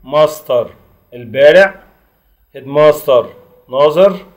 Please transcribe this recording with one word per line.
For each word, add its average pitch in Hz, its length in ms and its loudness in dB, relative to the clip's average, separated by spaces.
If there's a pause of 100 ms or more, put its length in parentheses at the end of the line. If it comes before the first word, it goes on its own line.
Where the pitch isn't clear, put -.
ماستر، 135 680 -2 (420)
البارع. 139 720 0 (680)
هيدماستر، 139 760 -2 (400)
ناظر. 165 560 0 (120)